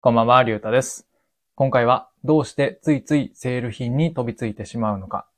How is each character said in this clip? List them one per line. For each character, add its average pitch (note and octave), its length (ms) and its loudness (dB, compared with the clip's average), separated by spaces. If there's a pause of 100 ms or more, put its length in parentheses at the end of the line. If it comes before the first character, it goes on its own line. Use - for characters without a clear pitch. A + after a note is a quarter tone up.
こ B2 120 2
ん - 20 0
ば A2+ 80 4
ん A2+ 60 2
は、 B2+ 160 6
り A#2 80 -2
ゅ - 20 -2
う G#2 60 -6
た G#2+ 100 -6
で B2 100 2
す。 - 280 -10 (480)
今 C3+ 160 0
回 A#2+ 120 2
は、 B2 240 2 (140)
ど D#3 160 2
う C#3+ 60 0
し - 100 -14
て - 280 -2
つ D#3 100 2
い C#3 100 0
つ D3+ 140 -2
い C3+ 180 -2
セ B2 240 -6
ー - 20 -4
ル A#2 120 -6
品 B2 240 -4
に D#3+ 180 0
飛 B2+ 100 -4
び A#2 120 -6
つ A#2+ 100 -6
い G#2+ 80 -4
て G#2 100 -10
し - 140 -10
ま G#2+ 160 -2
う G2 60 -6
の F#2 80 -12
か - 180 -8 (120)